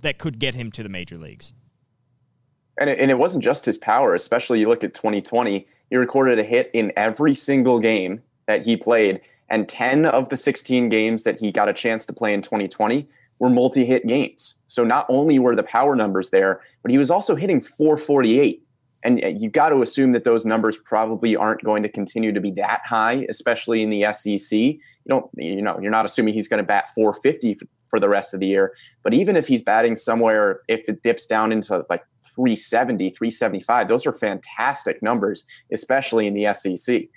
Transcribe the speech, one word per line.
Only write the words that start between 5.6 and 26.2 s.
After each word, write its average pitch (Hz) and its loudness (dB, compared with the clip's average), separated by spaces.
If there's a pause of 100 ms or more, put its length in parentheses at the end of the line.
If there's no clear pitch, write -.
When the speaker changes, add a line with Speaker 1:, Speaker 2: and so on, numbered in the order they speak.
Speaker 2:
he 123 0
recorded 127 2
a - 2
hit 120 0
in 110 0
every 113 2
single 131 2
game 107 -2 (240)
that 107 0
he 117 2
played, 107 2 (280)
and 110 -2
ten 135 0
of 131 2
the 135 -6
sixteen 127 0
games 110 0
that - -2
he 104 -4
got 104 0
a 101 2
chance 113 -4
to - -12
play 107 -2
in 98 -4
twenty 104 -4
twenty 120 -2 (320)
were - 2
multi-hit 123 2
games. - -4
So - -2
not 123 2
only 139 4
were 123 4
the 104 2
power 135 2
numbers 98 0
there, 95 2 (200)
but - -4
he 131 6
was 143 4
also 196 2
hitting 160 0
four 151 2
forty-eight. 143 2 (380)
And, 117 2
uh, 98 0
you've 104 -6
got 156 4
to 139 4
assume 127 2
that 117 0
those 117 2
numbers 110 0
probably 110 -2
aren't 107 0
going 107 0
to 104 -2
continue 107 -4
to 101 -2
be 98 -4
that 101 -4
high, 117 -2
especially 117 -2
in 110 -2
the 104 -2
S 107 -4
E 104 -2
C. 117 -2 (240)
You - -16
don't, - -2
you 92 -6
know, 104 -4
you're 101 -4
not 110 2
assuming 110 -2